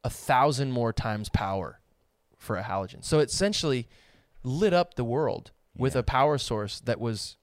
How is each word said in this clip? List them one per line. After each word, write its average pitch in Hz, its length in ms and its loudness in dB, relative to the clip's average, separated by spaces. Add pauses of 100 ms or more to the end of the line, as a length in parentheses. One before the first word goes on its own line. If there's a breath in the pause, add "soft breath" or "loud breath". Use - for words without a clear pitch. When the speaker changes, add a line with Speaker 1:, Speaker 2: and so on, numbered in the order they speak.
Speaker 1:
A 127 60 -2
thousand 135 600 2
more 117 200 0
times 107 380 -2
power 98 500 -2 (580)
for - 180 -4
a 92 60 -4
halogen. 98 400 -6
So 156 180 2
it 135 100 2
essentially 156 580 0 (540 soft breath)
lit 170 320 2
up 175 200 2
the 123 100 -2
world 123 460 -2 (260)
with 131 180 0
Speaker 2:
Yeah. 131 60 2
Speaker 1:
a - 20 -4
power 143 360 4
source 104 420 -4
that 113 200 -2
was 113 420 -6